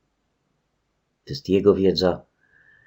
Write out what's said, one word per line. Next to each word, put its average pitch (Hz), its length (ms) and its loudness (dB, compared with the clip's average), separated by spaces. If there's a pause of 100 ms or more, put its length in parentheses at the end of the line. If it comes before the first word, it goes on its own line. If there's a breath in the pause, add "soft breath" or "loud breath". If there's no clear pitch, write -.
(1300)
To - 80 -14
jest - 160 -10
jego 98 260 2
wiedza, 90 460 0 (640 soft breath)